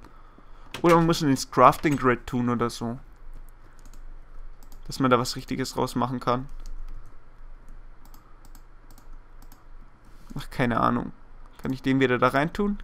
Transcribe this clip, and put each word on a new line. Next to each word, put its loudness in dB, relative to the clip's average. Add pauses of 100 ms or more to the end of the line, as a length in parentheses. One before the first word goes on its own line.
(800)
Oder 8
man 6
muss 4
in 2
den 2
Crafting 6
Grid 2
tun -2
oder 0
so. -6 (1900)
Dass -6
man 4
da 10
was -2
Richtiges -4
rausmachen 0
kann. 0 (4000)
Ach, -8
keine 0
Ahnung. 2 (480)
Kann -4
ich -8
den 4
wieder 6
da 6
rein 2
tun? 0